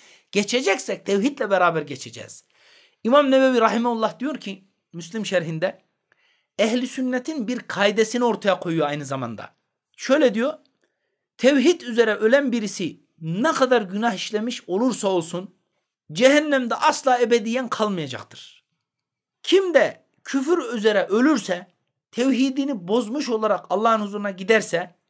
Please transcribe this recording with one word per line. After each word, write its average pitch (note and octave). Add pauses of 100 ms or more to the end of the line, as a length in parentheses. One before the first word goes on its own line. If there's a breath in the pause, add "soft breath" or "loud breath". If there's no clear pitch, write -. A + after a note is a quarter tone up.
(320 soft breath)
Geçeceksek A#3+
tevhidle G#3
beraber F3
geçeceğiz. A#2 (600 soft breath)
İmam C4+
Nevevi C4
Rahimullah A3+
diyor C4
ki - (240)
Müslim F3
şerhinde, E3+ (760)
ehli A#3
sünnetin B3+
bir B3
kaidesini A3
ortaya G3+
koyuyor E3
aynı D3
zamanda. A#2+ (420)
Şöyle C4
diyor, B3+ (840)
"Tevhid C#4
üzere A3+
ölen A#3
birisi G#3 (180)
ne F#3+
kadar B3
günah G3+
işlemiş A3
olursa G3+
olsun F3+ (580)
cehennemde C4
asla B3+
ebediyen A#3
kalmayacaktır. D#3+ (800)
Kim F4+
de F#3+ (180)
küfür C#4
üzere G#3
ölürse, G#3+ (380)
tevhidini C4
bozmuş A#3
olarak G#3+
Allah'ın A3
huzuruna G#3
giderse F#3 (140)